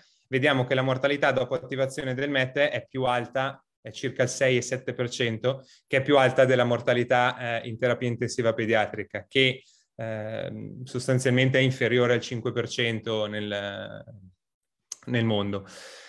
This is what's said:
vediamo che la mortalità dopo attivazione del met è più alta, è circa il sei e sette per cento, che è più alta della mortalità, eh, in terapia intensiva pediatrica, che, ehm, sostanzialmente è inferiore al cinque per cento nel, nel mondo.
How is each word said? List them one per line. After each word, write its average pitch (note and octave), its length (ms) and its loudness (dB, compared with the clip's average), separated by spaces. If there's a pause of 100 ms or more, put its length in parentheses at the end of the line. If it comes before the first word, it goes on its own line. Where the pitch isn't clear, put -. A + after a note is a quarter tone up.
(280)
vediamo C3 380 2
che C3+ 80 0
la C3 80 2
mortalità C#3 500 2
dopo C3 220 -2
attivazione C3 580 -4
del C3+ 160 -4
met C3 300 0
è C#3+ 280 0
più C3 180 -4
alta, B2 600 -2 (160)
è A2 100 -16
circa B2+ 340 -2
il B2 40 2
sei C3 300 2
e - 20 0
sette B2+ 320 -6
per A#2+ 160 -4
cento, B2 560 -2 (220)
che C#3 100 0
è C3 60 2
più C#3+ 160 4
alta C3 260 6
della B2 200 6
mortalità, A#2+ 1000 0
eh, - 40 -12
in A2+ 120 -10
terapia B2 300 0
intensiva A#2 440 0
pediatrica, G#2+ 720 -2
che, C3 360 2 (340)
ehm, A2 840 -8
sostanzialmente B2+ 760 2
è C3 40 6
inferiore B2 500 2
al A#2+ 80 2
cinque A#2 320 -6
per A#2 160 -4
cento A2+ 560 -2
nel, G#2 800 -8 (1000)
nel B2 180 0
mondo. G2+ 420 0 (420)